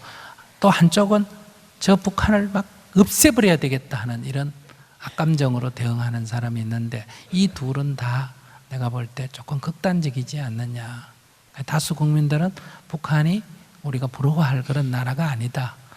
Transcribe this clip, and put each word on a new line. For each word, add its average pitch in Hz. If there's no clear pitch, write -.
또 196
한쪽은 202
저 190
북한을 202
막 196
없애버려야 214
되겠다 135
하는 117
이런 139
악감정으로 135
대응하는 117
사람이 117
있는데, 113
이 190
둘은 139
다 127
내가 131
볼 120
때 131
조금 139
극단적이지 147
않느냐. 120
다수 156
국민들은 151
북한이 156
우리가 131
부러워할 135
그런 135
나라가 127
아니다. 123